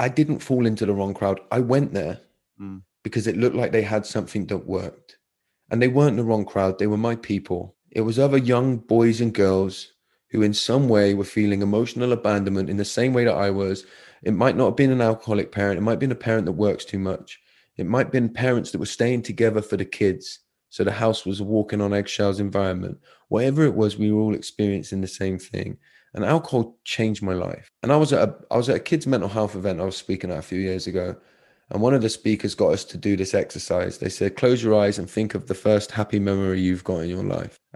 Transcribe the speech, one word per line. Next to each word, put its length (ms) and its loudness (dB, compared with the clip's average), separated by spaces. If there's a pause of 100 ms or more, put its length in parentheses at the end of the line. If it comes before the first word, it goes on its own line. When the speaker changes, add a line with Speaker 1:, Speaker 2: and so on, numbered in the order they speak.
Speaker 1:
I 80 0
didn't 320 0
fall 260 0
into 200 0
the 80 0
wrong 200 -4
crowd. 240 -2 (140)
I 80 0
went 320 0
there 280 -4 (400)
Speaker 2:
Mm. 220 -14 (200)
Speaker 1:
because 240 -4
it 100 -2
looked 200 2
like 160 0
they 100 4
had 240 -2
something 400 -6
that 200 -6
worked. 520 -8 (520)
And 120 2
they 60 6
weren't 280 4
the 80 0
wrong 220 0
crowd. 320 0
They 80 0
were 100 0
my 200 -2
people. 600 -6 (140)
It 120 -2
was 160 0
other 200 4
young 400 2
boys 420 4
and 140 0
girls 580 2 (380)
who 100 0
in 140 4
some 340 2
way 260 6
were 100 0
feeling 380 0
emotional 500 0
abandonment 580 0
in 80 -2
the 60 -2
same 280 0
way 120 2
that 100 4
I 160 0
was. 340 -2 (380)
It 120 0
might 220 2
not 100 4
have 100 0
been 160 4
an 80 2
alcoholic 520 0
parent. 260 0
It 40 -2
might 100 2
have 80 -2
been 120 -2
a 160 -8
parent 180 0
that 60 -2
works 320 0
too 140 -8
much. 400 -6 (380)
It 100 -6
might 200 2
have 60 -10
been 180 2
parents 400 -2
that 80 -6
were 80 -4
staying 360 0
together 380 0
for 160 -4
the 80 -2
kids. 540 -2 (320)
So 140 -4
the 80 0
house 340 0
was 140 -4
a 40 -4
walking 360 0
on 120 0
eggshells 480 -2
environment. 580 -2 (300)
Whatever 360 2
it 100 4
was, 220 2
we 160 2
were 80 2
all 140 0
experiencing 680 -4
the 80 -4
same 300 -4
thing. 400 -10 (360)
And 100 -4
alcohol 600 0
changed 380 -2
my 120 -2
life. 340 -6 (140)
And 100 2
I 40 6
was 160 4
at 160 4
a, 60 -8 (180)
I 40 0
was 120 0
at 80 2
a 40 -2
kids' 260 -2
mental 220 0
health 280 -2
event 240 -2
I 40 -2
was 120 -4
speaking 340 -6
at 80 -6
a 40 -8
few 180 -6
years 260 -4
ago. 300 -4 (540)
And 100 -2
one 140 4
of 80 4
the 80 0
speakers 440 -2
got 200 4
us 100 -4
to 140 -12
do 180 0
this 160 -4
exercise. 640 -2
They 140 -4
said, 260 -2
"Close 260 2
your 160 4
eyes 200 2
and 100 -8
think 260 -2
of 120 -6
the 80 -4
first 380 2
happy 280 -2
memory 400 0
you've 240 0
got 140 -2
in 100 -4
your 160 -6
life." 320 -6 (200)